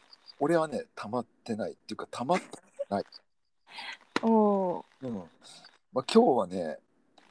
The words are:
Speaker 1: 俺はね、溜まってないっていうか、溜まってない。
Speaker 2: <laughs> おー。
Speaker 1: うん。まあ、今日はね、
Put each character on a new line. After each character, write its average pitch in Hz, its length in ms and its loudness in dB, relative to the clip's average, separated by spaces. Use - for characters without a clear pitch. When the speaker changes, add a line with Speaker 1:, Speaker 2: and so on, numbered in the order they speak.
Speaker 1:
俺 147 160 2
は 160 140 2
ね、 117 160 -6
溜 110 140 -10
ま 123 100 -2
っ 117 60 -6
て 110 140 -4
な 101 100 -4
い 73 60 -10
っ - 20 -16
て - 180 -14
い - 20 -10
う - 20 -20
か、 - 120 -12
溜 - 160 -8
ま 160 100 0
っ - 40 0
て - 80 -20
な 101 100 -2
い。 95 40 -6
Speaker 2:
<laughs> - 560 -8
お 208 580 4
ー。 - 40 -18
Speaker 1:
う 131 60 -8
ん。 120 80 -6
ま 92 60 -10
あ、 87 40 -14
今 127 120 -2
日 - 160 6
は 127 260 4
ね、 87 320 -6